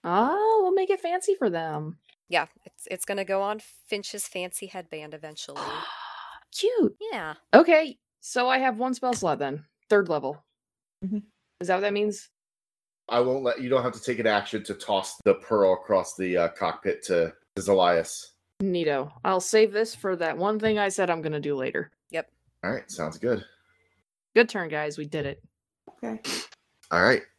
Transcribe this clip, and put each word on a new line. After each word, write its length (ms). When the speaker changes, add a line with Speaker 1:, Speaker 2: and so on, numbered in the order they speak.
Speaker 1:
Oh, 600
we'll 100
make 160
it 120
fancy 340
for 160
them. 480
Speaker 2:
Yeah, 180
it's, 240
it's 160
gonna 180
go 200
on 160
Finch's 400
fancy 380
headband 480
eventually. 480
Speaker 1:
<gasps> 920
Cute. 440
Speaker 2:
Yeah. 240
Speaker 1:
Okay, 460
so 280
I 80
have 220
one 160
spell 180
slot 240
then. 280
Third 200
level. 340
Speaker 3:
Mm-hmm. 140
Speaker 1:
Is 80
that 80
what 60
that 120
means? 360
Speaker 4:
I 100
won't 240
let, 180
you 80
don't 140
have 100
to 80
take 160
an 80
action 380
to 100
toss 520
the 100
pearl 380
across 420
the, 220
uh, 120
cockpit 540
to, 280
to 60
Zelias. 680
Speaker 1:
Neato. 480
I'll 180
save 300
this 240
for 220
that 200
one 220
thing 200
I 100
said 220
I'm 100
gonna 180
do 160
later. 360
Speaker 2:
Yep. 180
Speaker 4:
All 80
right, 180
sounds 300
good. 260
Speaker 1:
Good 140
turn, 200
guys. 280
We 80
did 220
it. 160
Speaker 3:
Okay. 160
Speaker 4:
All 140
right. 180